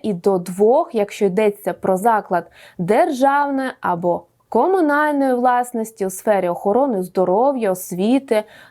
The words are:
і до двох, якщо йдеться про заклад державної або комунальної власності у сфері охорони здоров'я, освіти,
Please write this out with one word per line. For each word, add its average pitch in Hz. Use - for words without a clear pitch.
і 208
до 190
двох, 208
якщо 208
йдеться 208
про 185
заклад 196
державної 269
або 175
комунальної 294
власності 247
у 190
сфері 190
охорони 202
здоров'я, 196
освіти, 214